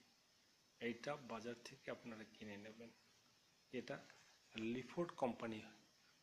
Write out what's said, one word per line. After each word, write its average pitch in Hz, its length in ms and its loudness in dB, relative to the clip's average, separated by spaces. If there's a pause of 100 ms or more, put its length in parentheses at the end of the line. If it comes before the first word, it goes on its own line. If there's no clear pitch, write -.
(800)
এইটা 120 360 2
বাজার 117 380 -2 (100)
থেকে - 260 -6
আপনারা 113 340 -4
কিনে 107 320 -8
নেবেন। 110 340 -8 (800)
এটা 127 320 0 (520)
লিফোর্ড 127 560 4
কোম্পানি 113 500 4 (600)